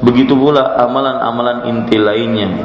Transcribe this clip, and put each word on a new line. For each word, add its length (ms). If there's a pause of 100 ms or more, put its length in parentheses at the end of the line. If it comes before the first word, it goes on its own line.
begitu 320
pula 400
amalan-amalan 960
inti 240
lainnya 560 (140)